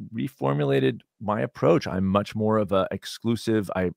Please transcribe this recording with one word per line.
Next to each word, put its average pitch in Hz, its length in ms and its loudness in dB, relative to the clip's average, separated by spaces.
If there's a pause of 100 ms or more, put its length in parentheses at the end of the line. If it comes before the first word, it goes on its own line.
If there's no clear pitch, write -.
(140)
reformulated 135 840 0 (200)
my 104 200 -2
approach. 143 460 2
I'm 95 180 -2
much 98 300 0
more 107 240 2
of 98 140 0
a 95 180 4
exclusive. 110 840 -2
I 92 220 0